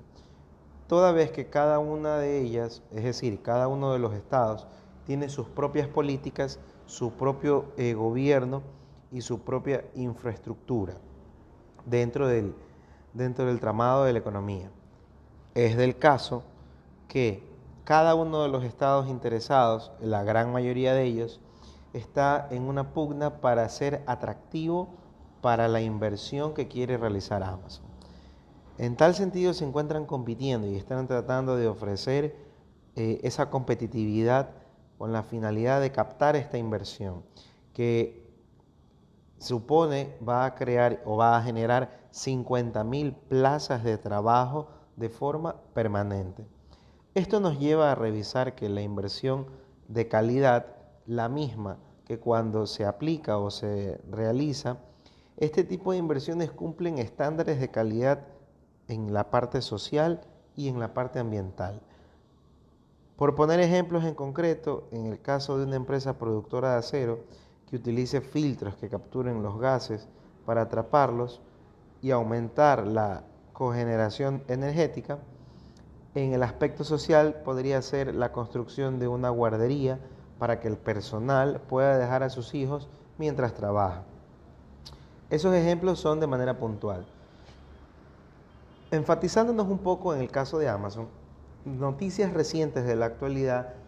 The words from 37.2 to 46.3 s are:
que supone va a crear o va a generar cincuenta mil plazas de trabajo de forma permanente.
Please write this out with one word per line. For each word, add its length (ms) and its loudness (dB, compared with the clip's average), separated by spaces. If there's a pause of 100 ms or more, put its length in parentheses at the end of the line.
que 560 0 (1080)
supone 800 0 (120)
va 160 2
a 120 -4
crear 480 2
o 120 -2
va 200 6
a 60 2
generar 580 0 (100)
cincuenta 720 -2
mil 300 -2
plazas 720 0
de 120 2
trabajo 720 2 (280)
de 120 -4
forma 460 -4 (180)
permanente. 720 -2 (680)